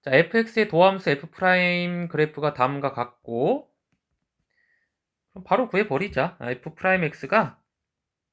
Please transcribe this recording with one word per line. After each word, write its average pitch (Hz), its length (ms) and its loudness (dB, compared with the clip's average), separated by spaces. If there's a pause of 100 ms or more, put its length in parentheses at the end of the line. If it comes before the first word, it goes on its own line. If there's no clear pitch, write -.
자, 139 120 -6
에프엑스의 214 540 4
도함수 185 440 2
F 143 200 -4
프라임 175 800 0
그래프가 151 460 -2
다음과 139 380 -2
같고, 127 760 -4 (1600)
그럼 185 140 -20
바로 226 240 0
구해버리자. 180 720 -2
아, 120 100 -8
F 123 240 -10
프라임 185 300 0
X가 156 580 -4 (720)